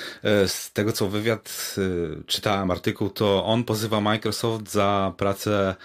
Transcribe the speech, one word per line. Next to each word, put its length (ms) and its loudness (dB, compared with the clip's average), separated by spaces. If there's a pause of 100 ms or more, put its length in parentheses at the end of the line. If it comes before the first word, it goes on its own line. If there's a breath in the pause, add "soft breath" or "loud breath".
(240 loud breath)
e, 240 4
z 260 -6
tego, 180 0
co 180 0
wywiad, 680 -4
e, 460 -2
czytałem 480 0
artykuł, 380 -2
to 360 2
on 180 2
pozywa 380 0
Microsoft 720 -2
za 460 2
pracę 680 0